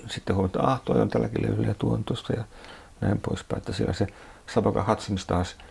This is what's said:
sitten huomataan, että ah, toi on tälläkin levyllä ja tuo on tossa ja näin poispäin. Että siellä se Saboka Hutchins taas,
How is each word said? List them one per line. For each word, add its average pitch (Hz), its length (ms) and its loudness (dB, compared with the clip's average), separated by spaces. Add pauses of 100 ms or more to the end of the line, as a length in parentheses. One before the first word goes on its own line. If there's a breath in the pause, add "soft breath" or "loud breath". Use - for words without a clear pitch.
sitten - 280 -2
huomataan, 95 300 2
että 135 80 4
ah, 123 120 -2
toi 120 160 4
on 104 80 4
tälläkin 113 420 0
levyllä 107 160 0
ja 107 120 0
tuo 117 140 2
on 110 100 0
tossa - 300 -4
ja 113 100 -2 (580 loud breath)
näin 104 180 2 (100)
poispäin. - 280 -2
Että - 160 -6
siellä 107 200 0
se 98 140 0 (460 loud breath)
Saboka 104 360 2
Hutchins 104 360 -2
taas, 90 300 0 (160 loud breath)